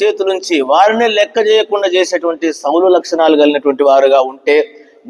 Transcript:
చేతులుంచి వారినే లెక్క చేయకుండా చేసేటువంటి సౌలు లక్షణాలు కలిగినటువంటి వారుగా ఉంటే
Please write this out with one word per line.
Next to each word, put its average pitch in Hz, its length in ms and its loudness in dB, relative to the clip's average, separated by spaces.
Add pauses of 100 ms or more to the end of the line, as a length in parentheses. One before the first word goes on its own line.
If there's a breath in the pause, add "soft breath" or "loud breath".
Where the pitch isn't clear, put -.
చేతులుంచి 190 580 -2
వారినే 202 460 0
లెక్క 208 400 -2
చేయకుండా 214 400 0
చేసేటువంటి 170 680 -2
సౌలు 165 340 -2
లక్షణాలు 165 500 0
కలిగినటువంటి 143 460 0
వారుగా 135 380 4
ఉంటే 147 640 -2 (240 loud breath)